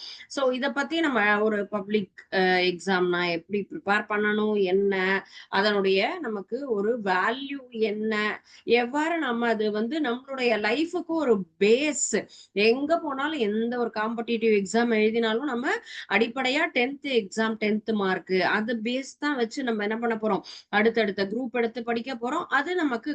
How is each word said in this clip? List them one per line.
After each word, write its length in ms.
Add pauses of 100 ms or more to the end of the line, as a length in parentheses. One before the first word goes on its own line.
(280)
So 240
இத 200
பத்தி 280
நம்ம 200 (240)
ஒரு 240
பப்ளிக், 640
அஹ், 340
எக்ஸாம்னா 640
எப்படி 320
ப்ரிப்பேர் 460
பண்ணணும், 100 (440)
என்ன 320 (540)
அதனுடைய 680
நமக்கு 520
ஒரு 300
வேல்யூ 580 (220)
என்ன, 320 (580)
எவ்வாறு 460
நம்ம 300
அது 240
வந்து 300
நம்மளுடைய 580
லைஃபுக்கு 560
ஒரு 180 (260)
பேஸ், 500 (520)
எங்க 380
போனாலும் 400
எந்த 400
ஒரு 140
காம்படிட்டிவ் 640
எக்ஸாம் 380
எழுதினாலும் 520
நம்ம 220 (420)
அடிப்படையா 640
டென்த் 420
எக்ஸாம், 440
டென்த் 360
மார்க், 420 (120)
அது 360
பேஸ் 360
தான் 160
வச்சு 280
நம்ம 200
என்ன 140
பண்ண 180
போறோம், 280 (260)
அடுத்தடுத்த 560
குரூப் 260
எடுத்து 320
படிக்க 320
போறோம். 320
அது 280
நமக்கு 400